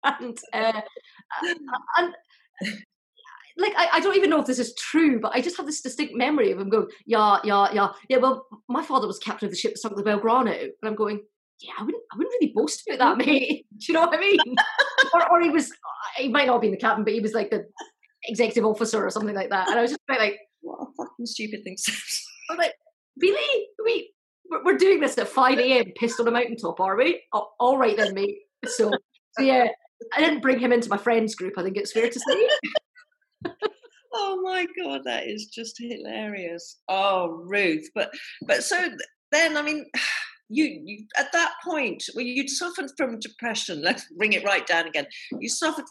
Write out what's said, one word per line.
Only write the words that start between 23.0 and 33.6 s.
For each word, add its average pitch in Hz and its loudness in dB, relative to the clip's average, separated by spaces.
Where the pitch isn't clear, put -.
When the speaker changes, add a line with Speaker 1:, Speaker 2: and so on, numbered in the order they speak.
Speaker 1:
"Really? 440 2
We, - -2
we're, 330 -4
we're 370 4
doing 381 6
this - 0
at 214 -2
five 262 4
A 254 4
M, 220 2
pissed 233 -2
on 233 4
a 233 4
mountaintop, 233 -2
are 190 2
we? 302 2
Oh, - -2
all 247 4
right 226 2
then, 202 0
mate." 202 -2
So, 214 2
so 269 0
yeah, 262 6
I - 0
didn't 311 2
bring 262 4
him 247 2
into 233 2
my 202 0
friends 226 0
group, 185 -8
I 180 -4
think 190 -4
it's 196 -6
fair 226 2
to 240 -6
say. 494 2
<laughs> 554 2